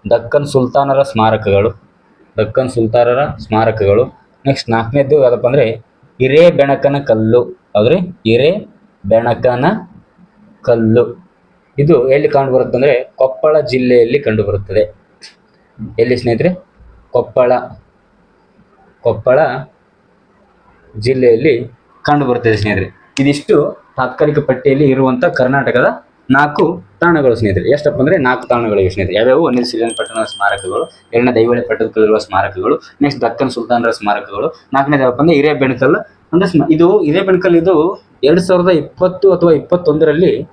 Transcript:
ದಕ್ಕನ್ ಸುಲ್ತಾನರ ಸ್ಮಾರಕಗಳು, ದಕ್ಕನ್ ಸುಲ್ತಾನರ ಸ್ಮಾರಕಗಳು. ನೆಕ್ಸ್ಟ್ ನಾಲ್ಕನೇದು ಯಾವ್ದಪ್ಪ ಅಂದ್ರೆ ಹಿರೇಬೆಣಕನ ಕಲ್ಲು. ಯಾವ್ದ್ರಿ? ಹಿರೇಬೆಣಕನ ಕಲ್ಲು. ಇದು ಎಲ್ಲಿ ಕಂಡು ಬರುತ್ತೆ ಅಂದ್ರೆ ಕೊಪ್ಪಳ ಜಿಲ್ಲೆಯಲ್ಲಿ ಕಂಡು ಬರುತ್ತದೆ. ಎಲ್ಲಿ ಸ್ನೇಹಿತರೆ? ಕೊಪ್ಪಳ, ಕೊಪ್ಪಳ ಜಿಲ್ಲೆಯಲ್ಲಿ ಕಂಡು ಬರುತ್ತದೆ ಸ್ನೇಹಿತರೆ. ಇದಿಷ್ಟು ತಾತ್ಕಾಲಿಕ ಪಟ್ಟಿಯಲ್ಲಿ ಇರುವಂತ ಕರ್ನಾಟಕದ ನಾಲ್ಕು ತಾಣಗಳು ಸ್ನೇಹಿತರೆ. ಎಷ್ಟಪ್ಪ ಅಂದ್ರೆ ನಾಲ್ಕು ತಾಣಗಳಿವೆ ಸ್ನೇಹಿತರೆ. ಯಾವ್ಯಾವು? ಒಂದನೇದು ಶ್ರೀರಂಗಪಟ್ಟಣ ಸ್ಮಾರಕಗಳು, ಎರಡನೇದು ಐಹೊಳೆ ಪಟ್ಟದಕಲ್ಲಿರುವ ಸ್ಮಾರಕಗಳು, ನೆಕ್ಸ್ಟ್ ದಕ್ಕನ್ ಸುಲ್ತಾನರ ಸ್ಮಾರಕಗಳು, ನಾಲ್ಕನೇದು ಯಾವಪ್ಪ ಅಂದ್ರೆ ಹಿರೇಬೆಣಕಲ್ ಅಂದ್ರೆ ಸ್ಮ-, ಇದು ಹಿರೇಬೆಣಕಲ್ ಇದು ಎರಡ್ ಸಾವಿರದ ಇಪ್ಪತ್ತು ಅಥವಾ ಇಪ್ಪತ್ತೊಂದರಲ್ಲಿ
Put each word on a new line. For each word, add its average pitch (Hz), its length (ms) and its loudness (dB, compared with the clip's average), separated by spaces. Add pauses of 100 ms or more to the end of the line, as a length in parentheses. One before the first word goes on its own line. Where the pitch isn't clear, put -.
(100)
ದಕ್ಕನ್ 117 360 0
ಸುಲ್ತಾನರ 135 560 0
ಸ್ಮಾರಕಗಳು, 110 880 -2 (460)
ದಕ್ಕನ್ 123 300 -2
ಸುಲ್ತಾನರ 120 560 0
ಸ್ಮಾರಕಗಳು. 110 960 -2 (240)
ನೆಕ್ಸ್ಟ್ 139 240 -4
ನಾಲ್ಕನೇದು 117 520 0
ಯಾವ್ದಪ್ಪ 120 240 0
ಅಂದ್ರೆ 117 360 0 (380)
ಹಿರೇಬೆಣಕನ 139 800 2
ಕಲ್ಲು. 117 640 0 (160)
ಯಾವ್ದ್ರಿ? 120 200 2
ಹಿರೇಬೆಣಕನ 123 1700 -2 (1000)
ಕಲ್ಲು. 117 680 0 (480)
ಇದು 143 300 2
ಎಲ್ಲಿ 139 200 2
ಕಂಡು 135 240 0
ಬರುತ್ತೆ 123 260 0
ಅಂದ್ರೆ 127 380 0
ಕೊಪ್ಪಳ 151 440 0
ಜಿಲ್ಲೆಯಲ್ಲಿ 123 580 2
ಕಂಡು 110 240 -2
ಬರುತ್ತದೆ. 101 520 -4 (1040)
ಎಲ್ಲಿ 120 180 0
ಸ್ನೇಹಿತರೆ? 135 480 -2 (460)
ಕೊಪ್ಪಳ, 123 420 0 (1500)
ಕೊಪ್ಪಳ 120 400 0 (1600)
ಜಿಲ್ಲೆಯಲ್ಲಿ 123 720 2 (320)
ಕಂಡು 147 240 0
ಬರುತ್ತದೆ 117 300 0
ಸ್ನೇಹಿತರೆ. 98 640 -6
ಇದಿಷ್ಟು 143 640 0 (120)
ತಾತ್ಕಾಲಿಕ 147 420 -2
ಪಟ್ಟಿಯಲ್ಲಿ 143 460 0
ಇರುವಂತ 131 400 0
ಕರ್ನಾಟಕದ 131 640 0 (440)
ನಾಲ್ಕು 151 520 0 (180)
ತಾಣಗಳು 151 340 2
ಸ್ನೇಹಿತರೆ. 95 360 2
ಎಷ್ಟಪ್ಪ 143 280 0
ಅಂದ್ರೆ 160 200 2
ನಾಲ್ಕು 127 300 -2
ತಾಣಗಳಿವೆ 107 400 0
ಸ್ನೇಹಿತರೆ. 92 280 -4
ಯಾವ್ಯಾವು? 131 260 2
ಒಂದನೇದು 123 280 -2
ಶ್ರೀರಂಗಪಟ್ಟಣ 113 520 -6
ಸ್ಮಾರಕಗಳು, 101 680 -4 (240)
ಎರಡನೇದು 120 260 0
ಐಹೊಳೆ 120 200 0
ಪಟ್ಟದಕಲ್ಲಿರುವ 110 580 0
ಸ್ಮಾರಕಗಳು, 98 640 -4 (220)
ನೆಕ್ಸ್ಟ್ 135 200 -2
ದಕ್ಕನ್ 127 280 -2
ಸುಲ್ತಾನರ 117 400 -2
ಸ್ಮಾರಕಗಳು, 104 640 -6 (160)
ನಾಲ್ಕನೇದು 139 300 0
ಯಾವಪ್ಪ 127 180 0
ಅಂದ್ರೆ 160 160 2
ಹಿರೇಬೆಣಕಲ್ 139 600 0 (360)
ಅಂದ್ರೆ 175 180 0
ಸ್ಮ-, 160 220 0
ಇದು 175 300 4
ಹಿರೇಬೆಣಕಲ್ 180 540 0
ಇದು 165 480 0 (200)
ಎರಡ್ 165 160 4
ಸಾವಿರದ 175 280 0
ಇಪ್ಪತ್ತು 180 640 0
ಅಥವಾ 175 200 2
ಇಪ್ಪತ್ತೊಂದರಲ್ಲಿ 160 1000 0